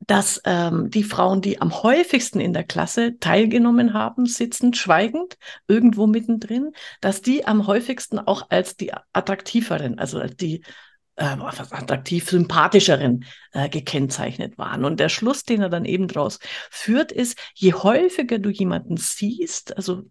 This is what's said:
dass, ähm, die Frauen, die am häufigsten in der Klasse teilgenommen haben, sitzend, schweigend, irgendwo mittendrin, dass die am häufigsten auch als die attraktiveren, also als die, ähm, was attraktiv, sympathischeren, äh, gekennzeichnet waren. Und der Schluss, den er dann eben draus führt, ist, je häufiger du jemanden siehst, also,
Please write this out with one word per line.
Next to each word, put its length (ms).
dass, 380
ähm, 460
die 120
Frauen, 400
die 180
am 220
häufigsten 580
in 120
der 120
Klasse 540
teilgenommen 760
haben, 320
sitzend, 500
schweigend, 600
irgendwo 400
mittendrin, 640
dass 200
die 260
am 200
häufigsten 520
auch 300
als 280
die 160
attraktiveren, 840
also 220
als 160
die, 260
ähm, 240
was 320
attraktiv, 580
sympathischeren, 960
äh, 160
gekennzeichnet 880
waren. 280
Und 160
der 80
Schluss, 340
den 200
er 60
dann 160
eben 220
draus 320
führt, 400
ist, 260
je 200
häufiger 640
du 120
jemanden 480
siehst, 800
also, 340